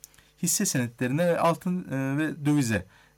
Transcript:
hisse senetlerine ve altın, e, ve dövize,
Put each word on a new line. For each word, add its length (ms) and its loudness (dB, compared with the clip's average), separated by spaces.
hisse 240 0
senetlerine 600 0
ve 140 2
altın, 500 0
e, 280 -2
ve 280 -4
dövize, 400 2